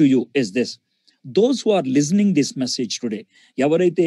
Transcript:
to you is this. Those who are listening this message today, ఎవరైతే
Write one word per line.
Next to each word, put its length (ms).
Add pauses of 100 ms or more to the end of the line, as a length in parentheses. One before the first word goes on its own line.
to 140
you 80 (200)
is 160
this. 140 (640)
Those 240
who 140
are 100 (100)
listening 320 (100)
this 120 (120)
message 320 (100)
today, 180 (360)
ఎవరైతే 480